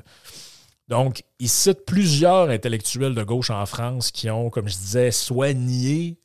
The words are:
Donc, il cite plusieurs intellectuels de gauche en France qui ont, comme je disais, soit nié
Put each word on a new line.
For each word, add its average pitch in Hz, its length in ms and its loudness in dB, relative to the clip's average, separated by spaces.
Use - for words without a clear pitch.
Donc, 120 360 -2
il 120 100 -2
cite - 360 2
plusieurs 180 640 4
intellectuels 123 640 -2
de 113 80 -2
gauche 120 280 -2
en 101 160 -4
France 120 440 -4
qui - 200 -4
ont, 113 200 -2
comme 104 180 -4
je 92 80 -6
disais, 110 340 2
soit 135 420 0
nié 135 720 0